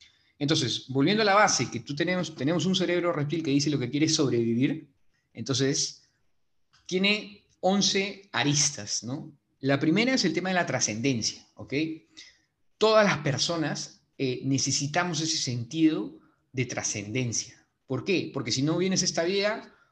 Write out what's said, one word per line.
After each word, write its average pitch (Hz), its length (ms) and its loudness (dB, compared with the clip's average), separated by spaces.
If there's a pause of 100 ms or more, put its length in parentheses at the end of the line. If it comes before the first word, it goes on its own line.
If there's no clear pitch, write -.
(380)
Entonces, 135 500 -2
volviendo 151 340 2
a 214 40 2
la 196 80 4
base, 196 360 4
que - 100 -6
tú 143 140 -10
tenemos, 170 400 -2
tenemos 151 300 0
un 185 120 2
cerebro 175 360 0
reptil 151 300 -2
que 135 80 -2
dice 143 180 2
lo 143 100 0
que 123 120 -2
quiere 147 160 2
es - 80 2
sobrevivir, 120 720 0 (460)
entonces 135 720 -2 (800)
tiene 196 580 -2 (160)
once 180 720 0
aristas, 120 680 0
¿no? 139 340 -8 (240)
La 139 180 2
primera 196 360 2
es 247 100 0
el 170 80 2
tema 180 180 -2
de 185 40 0
la 175 120 2
trascendencia, 120 800 -2 (100)
¿ok? 107 180 -10 (1040)
Todas 214 280 6
las 160 120 2
personas, 151 840 -2 (160)
eh, 127 260 -2
necesitamos 147 800 0
ese 160 160 -2
sentido 156 840 0 (320)
de 123 140 -2
trascendencia. 110 1000 -6 (200)
¿Por 127 180 -4
qué? 180 300 0
Porque 127 180 -4
si 135 80 -2
no 156 160 0
vienes 185 260 0
esta 156 220 -2
vida, 196 480 -2 (200)